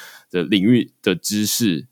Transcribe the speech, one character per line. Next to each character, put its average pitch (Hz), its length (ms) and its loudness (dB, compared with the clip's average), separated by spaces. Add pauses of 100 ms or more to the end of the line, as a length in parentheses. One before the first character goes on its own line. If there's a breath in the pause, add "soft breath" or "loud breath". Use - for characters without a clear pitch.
(280 loud breath)
这 90 140 -4
领 92 220 2
域 117 260 2 (100)
的 95 140 0
知 104 320 -4
识 90 460 -2